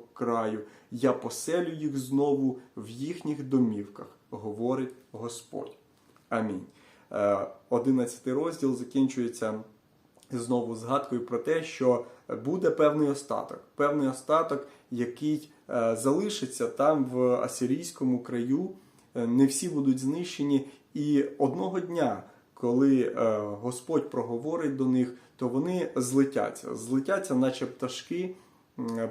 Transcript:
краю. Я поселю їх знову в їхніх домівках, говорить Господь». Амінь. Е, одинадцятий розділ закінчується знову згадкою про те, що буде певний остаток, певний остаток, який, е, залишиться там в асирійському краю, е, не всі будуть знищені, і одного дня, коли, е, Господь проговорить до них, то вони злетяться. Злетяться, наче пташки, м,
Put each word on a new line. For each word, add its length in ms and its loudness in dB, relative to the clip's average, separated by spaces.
краю. 480 -2
Я 220 4
поселю 600 -2
їх 260 -4
знову 600 2
в 120 -10
їхніх 540 -6
домівках, 640 0
говорить 640 -4
Господь». 640 -12
Амінь. 340 -2
Е, 340 2
одинадцятий 600 0
розділ 440 0
закінчується 840 0
знову 440 0
згадкою 520 -2
про 120 -2
те, 240 0
що 420 2
буде 260 2
певний 380 4
остаток, 520 -4
певний 340 2
остаток, 580 0
який, 600 -2
е, 260 2
залишиться 720 0
там 380 4
в 160 -2
асирійському 1000 0
краю, 480 -2
е, 120 0
не 200 6
всі 220 -2
будуть 300 2
знищені, 680 -2
і 300 2
одного 420 0
дня, 420 -2
коли, 480 4
е, 360 2
Господь 720 -2
проговорить 640 -2
до 100 0
них, 280 2
то 120 -4
вони 480 -2
злетяться. 800 0
Злетяться, 600 -2
наче 320 2
пташки, 680 -6
м, 320 -4